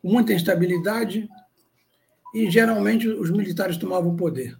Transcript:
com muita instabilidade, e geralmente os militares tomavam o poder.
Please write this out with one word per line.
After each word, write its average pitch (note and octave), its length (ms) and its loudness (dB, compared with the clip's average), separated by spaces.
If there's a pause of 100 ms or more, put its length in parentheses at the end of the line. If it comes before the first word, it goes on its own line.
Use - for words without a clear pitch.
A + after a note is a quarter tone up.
com F#3 80 -6
muita A3 240 4
instabilidade, F#3 960 0 (1040)
e A3 160 0
geralmente A3 600 2
os G3 200 -2
militares F3+ 460 -2
tomavam F3+ 380 -2
o E3+ 40 -4
poder. B2+ 420 -4